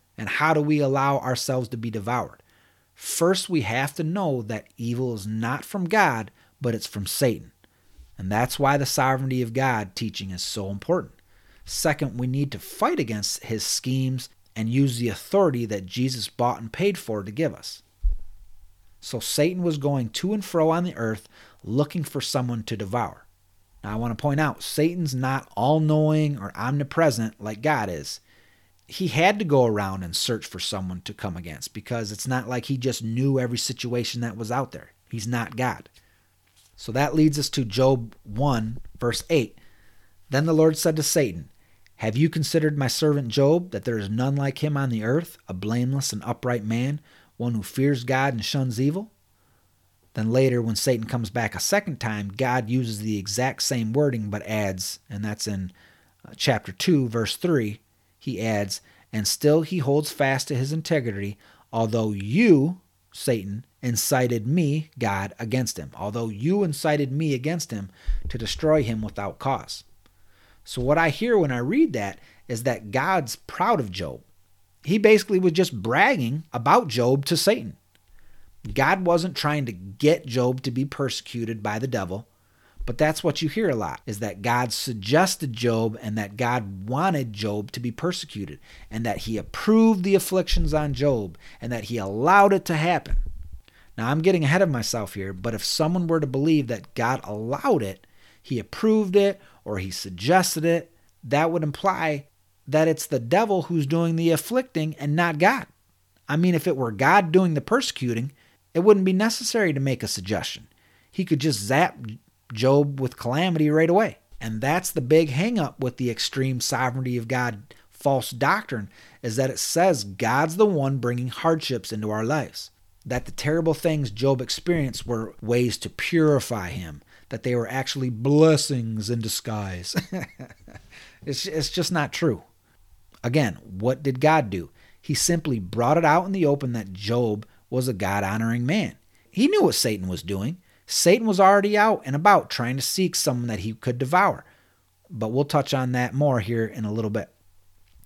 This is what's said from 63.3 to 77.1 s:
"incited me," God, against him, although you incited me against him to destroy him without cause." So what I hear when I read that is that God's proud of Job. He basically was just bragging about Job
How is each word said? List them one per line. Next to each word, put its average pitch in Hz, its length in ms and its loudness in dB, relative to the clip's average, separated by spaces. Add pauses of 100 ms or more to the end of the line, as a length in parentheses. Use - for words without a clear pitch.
"incited 120 640 0
me," 156 500 0
God, 101 400 -2
against 120 400 -2
him, 73 180 -12
although 110 340 -6
you 127 340 0
incited 147 480 0
me 147 220 0
against 151 380 -4
him 98 200 -8 (380)
to - 80 -6
destroy 151 440 2
him 110 200 -2
without 101 360 -6
cause." - 460 -4 (800)
So - 180 -6
what 139 160 4
I 165 120 4
hear 220 280 2
when 156 140 4
I 123 60 -2
read 185 360 2
that 101 260 -4 (280)
is 117 160 -4
that 110 260 -2
God's 139 460 0
proud 202 440 0
of 107 120 -4
Job. 78 300 -8 (640)
He 185 140 2
basically 214 420 6
was 185 120 4
just 151 320 0
bragging 147 680 2
about 156 360 4
Job 123 380 2